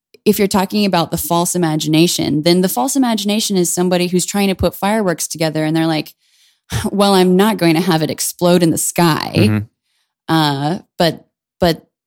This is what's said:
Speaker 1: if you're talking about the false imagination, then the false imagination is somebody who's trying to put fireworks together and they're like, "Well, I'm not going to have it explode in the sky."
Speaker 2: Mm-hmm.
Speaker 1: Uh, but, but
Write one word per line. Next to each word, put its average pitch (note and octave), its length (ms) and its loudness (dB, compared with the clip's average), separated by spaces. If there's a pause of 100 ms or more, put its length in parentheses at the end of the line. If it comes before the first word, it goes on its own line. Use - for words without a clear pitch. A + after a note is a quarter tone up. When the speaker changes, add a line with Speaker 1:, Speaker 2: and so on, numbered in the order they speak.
(240)
Speaker 1:
if G#3 140 2
you're G3+ 100 2
talking G#3 380 0
about F3 240 0
the E3 80 -4
false E3+ 380 -2
imagination, D#3 880 0
then F3+ 180 2
the F#3+ 80 0
false B3+ 260 -2
imagination G#3+ 640 -2
is F3 160 0
somebody F3+ 320 0
who's F3+ 200 0
trying G3+ 240 -2
to F#3 60 -2
put F3 200 -2
fireworks G3 520 -2
together D#3 380 -4
and D#3 100 -2
they're D#3+ 120 0
like, D#3 260 -4 (800)
"Well, G3+ 240 2
I'm F#3 200 4
not G3+ 220 2
going E3+ 160 2
to D#3+ 80 0
have E3 220 0
it C#3+ 80 -2
explode F3+ 500 0
in E3 80 2
the - 80 0
sky." - 580 0
Speaker 2:
Mm-hmm. G#2 300 2 (640)
Speaker 1:
Uh, D3+ 520 0 (200)
but, E3 280 -2 (320)
but E3+ 300 -2 (180)